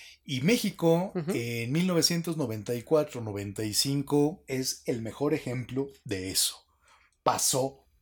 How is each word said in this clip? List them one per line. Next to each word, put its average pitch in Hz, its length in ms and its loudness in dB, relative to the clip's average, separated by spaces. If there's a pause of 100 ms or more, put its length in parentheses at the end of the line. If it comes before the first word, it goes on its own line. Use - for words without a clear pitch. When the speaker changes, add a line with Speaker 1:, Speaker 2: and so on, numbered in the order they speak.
(260)
Speaker 1:
Y 127 160 -4
México, 175 720 2
Speaker 2:
Ujú. 156 220 -4
Speaker 1:
en 120 360 -4
mil 170 140 2
novecientos 170 520 2
noventa 110 360 -4
y 120 80 -2
cuatro 147 400 2
noventa 101 420 -6
y 104 120 -2
cinco, 147 720 2
es 131 380 -4
el 123 180 -2
mejor 143 320 -2
ejemplo 127 540 -4 (160)
de 95 260 -4
eso. - 340 -2 (560)
Pasó - 640 0 (160)